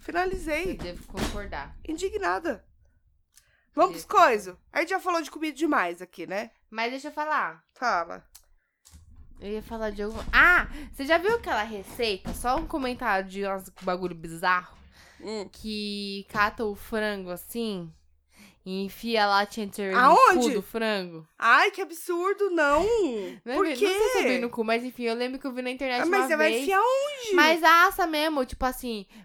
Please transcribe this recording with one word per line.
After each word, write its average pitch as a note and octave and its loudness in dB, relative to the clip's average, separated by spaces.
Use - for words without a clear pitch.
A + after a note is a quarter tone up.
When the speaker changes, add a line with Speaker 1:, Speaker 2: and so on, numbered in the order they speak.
Speaker 1:
finalizei. D4+ -4
Speaker 2:
Eu - -8
devo F3+ -12
concordar. G3 -8
Speaker 1:
Indignada. F4+ -4
Vamos F4+ 2
Speaker 2:
Devo B4 -12
Speaker 1:
pros G4+ 6
coiso? G#3 2
A C#4+ 0
gente E4+ -2
já F#4+ -2
falou F4 -2
de - -12
comida D4+ -8
demais G3+ 0
aqui, F3 -14
né? G#3 -6
Speaker 2:
Mas A3+ -4
deixa C#4 -10
eu D4 -12
falar. C4+ -4
Speaker 1:
Fala. F#3 -2
Speaker 2:
Eu G3 -12
ia G#3+ -6
falar A3 -6
de G3+ -8
alguma. G#3+ -6
Ah! D4+ 8
Você C#4 -10
já D#4+ 4
viu G4+ 2
aquela D#4 -2
receita? G#3+ -4
Só B3+ -2
um D#4+ -4
comentário B3 -2
de G3 -6
uns F#3+ -6
bagulho F3+ -4
bizarro. E3+ -2
Speaker 1:
Hum. G3+ -8
Speaker 2:
Que G3+ -8
cata A3 0
o G#3 -2
frango G#3 -4
assim F3+ -6
e F#3+ -6
enfia G#3+ 0
a G#3 4
latinha G3+ 2
de G3 -14
cerveja G3 2
Speaker 1:
Aonde? F4+ 10
Speaker 2:
no B3 4
cu A#3+ 2
do G3+ 0
frango. F#3 -4
Speaker 1:
Ai, C#4+ 6
que F4+ -6
absurdo, F4 -2
não! D#4 4
Speaker 2:
<laughs> G3+ -8
Não A#3+ -6
é C#4+ -2
Speaker 1:
Por F#4 2
Speaker 2:
ver-, C#4+ -2
Speaker 1:
quê? B3+ 2
Speaker 2:
não F#4+ 0
sei A4 2
se B4 0
é - 2
bem B3 0
no A#3+ -4
cu, A3+ -4
mas A#3 0
enfim, B3 -8
eu A3+ -2
lembro B3+ -6
que - -12
eu B3+ -6
vi B3+ -8
na B3 -6
internet B3+ -4
Speaker 1:
Ah, D#4 0
Speaker 2:
uma F#4+ 2
Speaker 1:
mas C4+ 2
você D#4+ 2
vai D#4 2
Speaker 2:
vez. B3 -2
Speaker 1:
enfiar F#4+ 2
onde? B4+ -2
Speaker 2:
Mas D#4+ 4
assa E4+ 6
mesmo, D4+ 0
tipo - -6
assim, A#3+ -6